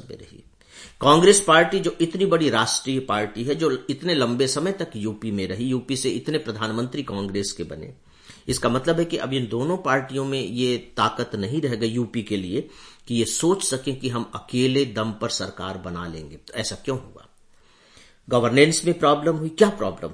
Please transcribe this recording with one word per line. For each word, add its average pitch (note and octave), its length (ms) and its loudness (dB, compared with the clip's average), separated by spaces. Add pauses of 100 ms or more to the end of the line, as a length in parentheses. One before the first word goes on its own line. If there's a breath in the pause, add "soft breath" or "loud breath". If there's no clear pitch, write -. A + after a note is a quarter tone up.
(100)
में - 60 -14
रही। - 280 -20 (560 loud breath)
कांग्रेस E3+ 480 8
पार्टी E3+ 320 6
जो E3 200 -2
इतनी F3 260 0
बड़ी E3 240 2
राष्ट्रीय A#2 500 0
पार्टी G#2+ 440 -2
है, C#3 100 -2
जो C#3+ 360 0
इतने E3 240 -2
लंबे B2 320 2
समय D#3 260 0
तक F#3 240 -8
यूपी G#2+ 340 -4
में G2 180 -2
रही, G2+ 160 -4
यूपी B2+ 320 -2
से C3 140 -2
इतने D3 280 -2
प्रधानमंत्री A#2 640 -4
कांग्रेस G2+ 500 -4
के - 100 -8
बने, D#2 320 -12 (540 loud breath)
इसका B2+ 200 0
मतलब C3 300 0
है E3+ 60 2
कि E3 120 -4
अब B2+ 160 -6
इन B2+ 160 -2
दोनों C3 280 -2
पार्टियों C3+ 480 -2
में C3+ 220 -4
ये B2 320 0 (180)
ताकत A#2 380 0
नहीं G#2+ 260 -2
रह C3+ 140 0
गई A2+ 140 0
यूपी A#2 340 -2
के G#2 140 -4
लिए F#2+ 320 -4 (400 loud breath)
कि A#2+ 60 -2
ये A2+ 100 4
सोच F3+ 400 0
सकें C3 340 -4
कि B2+ 100 -6
हम A#2 260 -6
अकेले C3 500 2
दम A2 280 -4
पर A2+ 160 -4
सरकार F#2+ 500 -6
बना F2 280 -8
लेंगे। D#2 300 -12
तो - 180 -20
ऐसा G#2 220 -6
क्यों C3 220 -4
हुआ? - 280 -18 (1040 soft breath)
गवर्नेंस B2+ 540 4
में E3+ 140 0
प्रॉब्लम D3+ 380 2
हुई, D#3 120 -4
क्या G#3 200 6
प्रॉब्लम F#2+ 460 -6